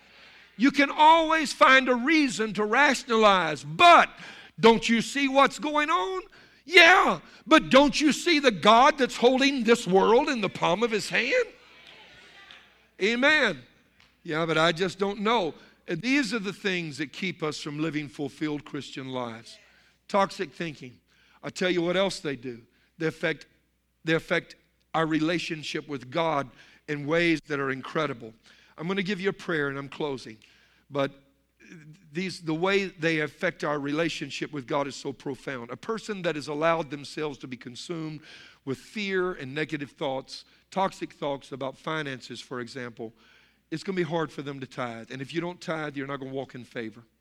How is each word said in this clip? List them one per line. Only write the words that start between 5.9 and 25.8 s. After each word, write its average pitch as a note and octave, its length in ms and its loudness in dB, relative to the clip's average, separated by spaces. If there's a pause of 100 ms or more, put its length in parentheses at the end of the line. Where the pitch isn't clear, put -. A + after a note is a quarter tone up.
on? F#4 320 -2 (440)
Yeah, F4 520 6 (280)
but A#3+ 240 6
don't C4+ 300 6
you D#4 120 4
see E4 260 0
the C4+ 140 4
God A3+ 460 6
that's - 180 -2
holding C4 480 2
this A#3 240 2
world G3 400 4
in C4 120 -2
the G3+ 80 -2
palm F3 360 0
of A#3 60 -2
his G#3 180 -4
hand? B3+ 380 0 (1600)
Amen. A#3+ 600 2 (600)
"Yeah, E3 240 -4
but D#3+ 100 -2
I D#3+ 140 4
just F3 280 -4
don't G3 220 -4
know." G3+ 340 0 (340)
And F3 120 -6
these B3+ 320 0
are A#3+ 60 -2
the G3 140 -6
things E3+ 460 -6
that D3 140 -8
keep - 300 -8
us D3+ 160 -4
from D3 220 -8
living D3+ 280 -4
fulfilled D3 560 -8
Christian C3+ 440 -12
lives. A#2 500 -10 (480)
Toxic G3 460 -2
thinking. C#3 480 -12 (420)
I C#3+ 80 -12
tell F3+ 200 -2
you E3+ 120 0
what F3 140 -2
else F#3+ 240 -2
they C#3 160 -6
do. A#2+ 240 -14 (380)
They D#3+ 80 -2
affect, D#3+ 400 -4 (580)
they D#3+ 80 0
affect E3 420 -2 (400)
our D#3+ 120 2
relationship D#3 840 -4